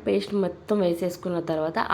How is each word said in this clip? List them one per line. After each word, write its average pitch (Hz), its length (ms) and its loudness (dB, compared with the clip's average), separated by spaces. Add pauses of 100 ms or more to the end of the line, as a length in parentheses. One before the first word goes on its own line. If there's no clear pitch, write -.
పేస్ట్ 202 280 0
మొత్తం 196 440 0
వేసేసుకున్న 175 600 0
తర్వాత 160 340 -2 (200)